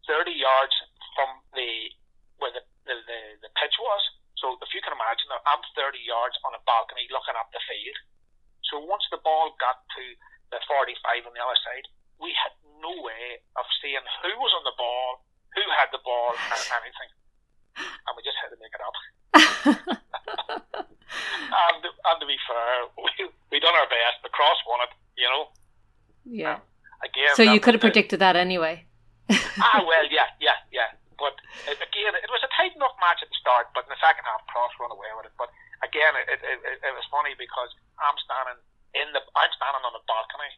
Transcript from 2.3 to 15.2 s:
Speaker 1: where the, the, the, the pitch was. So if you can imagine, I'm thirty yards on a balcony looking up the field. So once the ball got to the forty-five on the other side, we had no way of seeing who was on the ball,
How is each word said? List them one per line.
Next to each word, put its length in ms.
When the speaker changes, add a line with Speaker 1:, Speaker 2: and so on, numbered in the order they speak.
Speaker 1:
where 160
the, 80
the, 80
the, 100
the 80
pitch 240
was. 220
So 240
if 80
you 80
can 160
imagine, 400
I'm 240
thirty 240
yards 480
on 80
a 80
balcony 480
looking 240
up 160
the 160
field. 300
So 80
once 320
the 80
ball 400
got 240
to 40
the 80
forty-five 640
on 80
the 80
other 160
side, 320
we 160
had 160
no 120
way 400
of 80
seeing 160
who 160
was 160
on 80
the 160
ball, 480